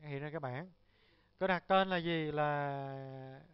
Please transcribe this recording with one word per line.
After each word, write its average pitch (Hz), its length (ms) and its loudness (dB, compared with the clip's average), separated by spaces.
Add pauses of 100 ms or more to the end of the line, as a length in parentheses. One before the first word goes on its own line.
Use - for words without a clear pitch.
hiện 143 180 -6
ra 147 100 -6
cái 156 100 -6
bảng. 143 320 -6 (680)
Tôi 190 100 0
đặt 180 200 0
tên 190 220 6
là 185 80 2
gì? 165 340 0
Là 139 1080 -2 (120)